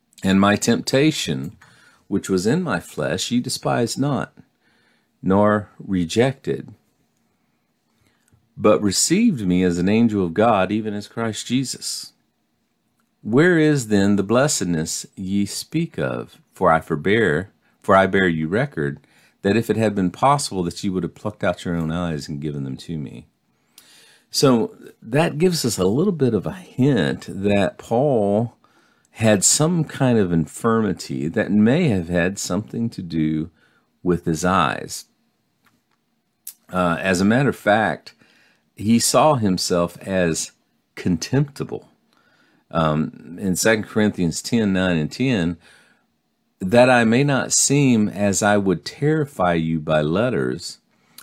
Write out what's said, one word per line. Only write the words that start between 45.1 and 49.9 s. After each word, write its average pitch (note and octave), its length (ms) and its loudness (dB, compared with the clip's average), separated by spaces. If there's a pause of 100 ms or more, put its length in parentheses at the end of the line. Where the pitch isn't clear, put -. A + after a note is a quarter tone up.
ten, F#2 460 -2 (1000)
"That A#2+ 300 4
I A#2+ 160 4
may A#2 180 2
not C3+ 300 -2
seem B2+ 560 2
as G2 340 -2
I G#2 140 4
would F#2+ 300 0
terrify C#3+ 640 -2
you D#2+ 260 -2
by D#2 220 0